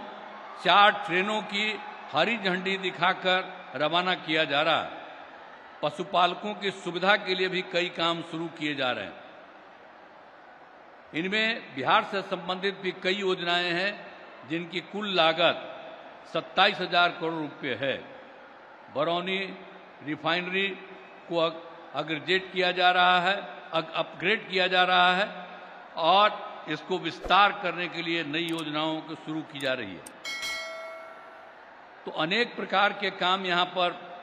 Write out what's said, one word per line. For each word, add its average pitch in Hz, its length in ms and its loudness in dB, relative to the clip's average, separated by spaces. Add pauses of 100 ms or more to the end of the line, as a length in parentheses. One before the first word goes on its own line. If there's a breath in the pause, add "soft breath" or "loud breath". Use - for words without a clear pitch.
(640)
चार 202 260 10
ट्रेनों 202 500 0
की 202 380 -2 (340)
हरी 196 240 4
झंडी 190 400 0
दिखाकर 185 1000 0
रवाना 170 380 2
किया 160 300 0
जा 143 180 2
रहा 156 200 4
है। - 200 -8 (840)
पशुपालकों 180 680 0
की 196 180 -4
सुविधा 180 440 2
के 185 200 0
लिए 185 120 0
भी 180 140 -2
कई 175 240 0
काम 170 360 0
शुरू 165 240 -6
किए 151 300 -4
जा 131 160 0
रहे 107 120 -4
हैं। 82 100 -10 (2000)
इनमें 214 640 -2
बिहार 160 280 4
से 196 180 -4
संबंधित 185 640 -4
भी 180 80 -2
कई 185 220 -2
योजनाएं 175 580 0
हैं, 196 360 -4 (420)
जिनकी 170 300 -4
कुल 208 280 -6
लागत 165 760 2 (500)
सत्ताईस 185 460 2
हजार 175 300 4
करोड़ 165 240 -4
रुपए 147 480 -4
है। 135 120 2 (1000)
बरौनी 175 440 0 (680)
रिफाइनरी 175 600 0 (640)
को 170 80 -2
अग-, - 580 -2
अपग्रेड 156 580 -2
किया 180 180 2
जा 180 200 6
रहा 180 280 6
है, 185 160 2 (380)
अग-, 160 220 -2
अपग्रेड 185 540 -2
किया 185 180 2
जा 180 160 6
रहा 180 320 6
है - 320 -2 (500)
और 196 540 4 (180)
इसको 165 280 -4
विस्तार 175 540 4
करने 175 360 -4
के 160 140 -6
लिए 165 220 0
नई 160 280 -2
योजनाओं 156 500 -2
को 156 140 -10
शुरू 156 260 -6
की 143 180 -12
जा 131 140 -2
रही 107 200 -6
है। 78 100 -14 (2000)
तो 180 60 -8
अनेक 208 440 0
प्रकार 196 380 2
के 196 160 -4
काम 185 360 0
यहाँ 175 200 4
पर 175 580 -2